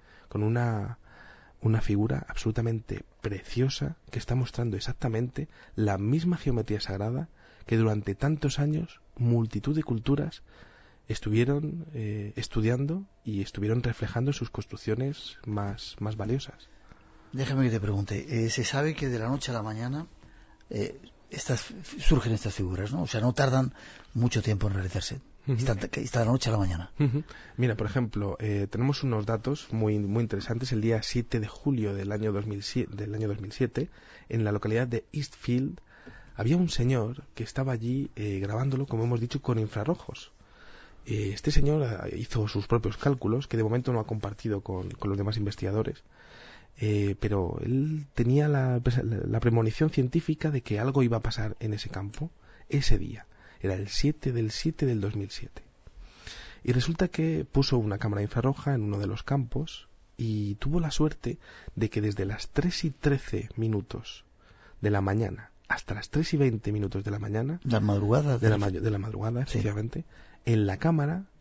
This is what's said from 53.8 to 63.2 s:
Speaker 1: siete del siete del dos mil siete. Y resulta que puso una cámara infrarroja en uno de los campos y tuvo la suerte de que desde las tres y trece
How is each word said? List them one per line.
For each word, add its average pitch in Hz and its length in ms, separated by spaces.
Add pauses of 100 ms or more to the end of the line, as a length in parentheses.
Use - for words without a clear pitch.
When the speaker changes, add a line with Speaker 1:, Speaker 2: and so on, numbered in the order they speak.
Speaker 1:
siete 143 420
del 113 180
siete 156 380
del 117 120
dos 104 160
mil 101 140
siete. - 320 (1000)
Y 123 80
resulta 165 380
que 160 360
puso 139 320
una 107 220
cámara 104 240
infrarroja 131 500
en 120 80
uno 104 160
de 101 80
los 98 160
campos 139 640 (300)
y 107 380
tuvo 147 240
la 160 100
suerte 147 480 (380)
de 113 160
que 107 100
desde 104 240
las - 240
tres - 360
y 156 40
trece 135 680